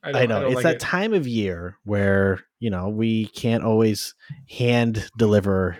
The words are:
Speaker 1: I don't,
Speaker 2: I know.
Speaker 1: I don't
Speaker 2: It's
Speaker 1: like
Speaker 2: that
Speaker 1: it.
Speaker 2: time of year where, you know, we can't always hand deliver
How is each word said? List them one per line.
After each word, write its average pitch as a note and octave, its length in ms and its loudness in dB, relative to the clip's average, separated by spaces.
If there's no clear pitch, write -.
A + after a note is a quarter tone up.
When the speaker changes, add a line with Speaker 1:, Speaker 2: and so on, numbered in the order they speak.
Speaker 1:
I D#3 120 -10
don't, B2+ 80 2
Speaker 2:
I B2 40 4
know. A2 120 0
Speaker 1:
I - 40 0
don't G2 100 -2
Speaker 2:
It's B2+ 40 0
Speaker 1:
like B2+ 80 -4
Speaker 2:
that D#3+ 120 2
Speaker 1:
it. - 40 -12
Speaker 2:
time G#3 340 -4
of D#3+ 140 0
year F#2+ 560 -4
where, G2 560 2
you A#2 100 -4
know, F#2 200 -4
we A2 380 -2
can't A#2 360 -2
always A2 520 0
hand A#2+ 680 0
deliver G2 640 2